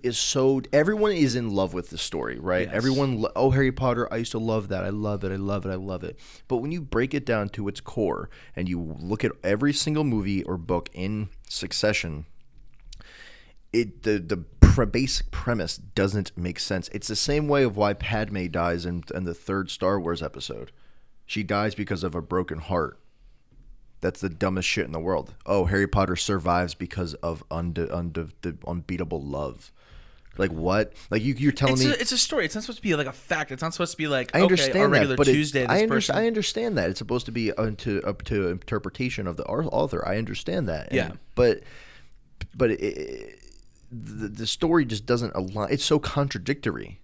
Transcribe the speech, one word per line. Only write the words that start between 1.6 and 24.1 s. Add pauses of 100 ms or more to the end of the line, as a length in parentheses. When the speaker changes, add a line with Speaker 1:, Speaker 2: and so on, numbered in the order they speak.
Speaker 1:
with
the
story,
right?
Speaker 2:
Yes.
Speaker 1:
Everyone,
lo-,
"Oh,
Harry
Potter,
I
used
to
love
that.
I
love
it.
I
love
it.
I
love
it." (300)
But
when
you
break
it
down
to
its
core (260)
and
you
look
at (100)
every
single
movie
or
book
in (180)
succession, (1500)
it,
the,
the (240)
pre-,
basic
premise
doesn't
make
sense.
It's
the
same
way
of
why
Padme
dies
in, (100)
in
the
third
Star
Wars
episode. (540)
She
dies
because
of
a
broken
heart. (1040)
That's